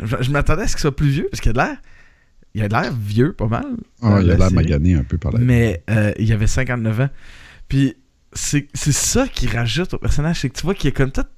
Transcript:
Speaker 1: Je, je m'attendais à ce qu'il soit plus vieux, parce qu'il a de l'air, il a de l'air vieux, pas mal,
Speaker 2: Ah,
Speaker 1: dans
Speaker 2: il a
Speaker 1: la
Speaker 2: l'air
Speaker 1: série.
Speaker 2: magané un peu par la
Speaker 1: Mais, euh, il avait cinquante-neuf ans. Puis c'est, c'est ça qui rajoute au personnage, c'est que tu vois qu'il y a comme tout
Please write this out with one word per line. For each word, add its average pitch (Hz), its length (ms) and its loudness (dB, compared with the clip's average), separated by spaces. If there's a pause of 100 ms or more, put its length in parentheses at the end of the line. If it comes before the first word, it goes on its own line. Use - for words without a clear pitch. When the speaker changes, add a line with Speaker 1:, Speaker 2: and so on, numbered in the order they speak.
Speaker 1:
Je, 104 180 -4
je 127 100 0
m'attendais 151 320 2
à - 40 0
ce - 80 2
qu'il - 60 -4
soit 143 140 0
plus 147 140 0
vieux, 147 220 -2
parce - 100 -8
qu'il - 80 2
a 113 40 2
de 117 40 0
l'air, 247 200 0 (760)
il 107 80 -4
a 104 60 -2
de 104 60 -2
l'air 147 200 -2
vieux, 107 400 0
pas - 140 -4
mal, 117 180 -2 (360)
Speaker 2:
Ah, 113 100 4
Speaker 1:
dans 104 80 6
Speaker 2:
il 92 100 4
a 82 40 4
Speaker 1:
la - 40 4
Speaker 2:
l'air 90 120 6
Speaker 1:
série. 90 60 2
Speaker 2:
magané 80 400 2
un 69 80 2
peu - 140 -4
par 73 140 -2
la 117 80 0
Speaker 1:
Mais, 120 500 2
euh, 107 300 2
il 110 140 2
avait 107 140 2
cinquante-neuf 120 520 -2
ans. 135 100 0 (580)
Puis 135 280 0 (380)
c'est, - 400 -4
c'est - 200 -2
ça - 340 0
qui - 200 -2
rajoute 120 460 -2
au - 40 -6
personnage, 147 440 0
c'est 131 80 -4
que - 80 -10
tu - 60 -8
vois 196 120 -2
qu'il 143 140 -2
y 123 40 -4
a - 20 -6
comme 135 160 0
tout - 120 -2 (140)